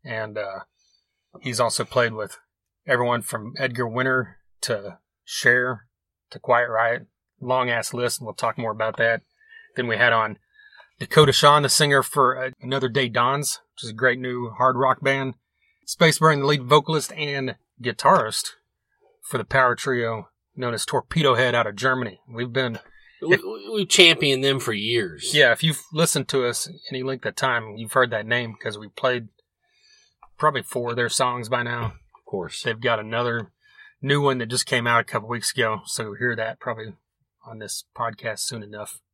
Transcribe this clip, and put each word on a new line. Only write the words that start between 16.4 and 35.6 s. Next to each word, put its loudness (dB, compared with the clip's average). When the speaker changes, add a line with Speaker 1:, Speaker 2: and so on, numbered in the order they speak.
Speaker 1:
the 0
lead 0
vocalist 2
and -6
guitarist 2
for -6
the -4
power 4
trio -4
known -4
as -4
Torpedo 2
Head 2
out 2
of -6
Germany. -2
We've -6
been -2
Speaker 2:
We, 4
Speaker 1:
if -4
Speaker 2:
we, -12
we've -2
championed 6
them 2
for -4
years. -2
Speaker 1:
Yeah, 8
if 0
you've 0
listened 0
to 0
us -4
any -6
length -6
of -4
time, -2
you've -12
heard 4
that -4
name -2
'cause -6
we -16
played -2
probably 2
four -4
of -4
their 0
songs -2
by -2
now. -4
Speaker 2:
Of -12
course. -8
Speaker 1:
They've -4
got 2
another -4
new 2
one 2
that -4
just -4
came 0
out 4
a -2
couple -6
weeks -4
ago, 0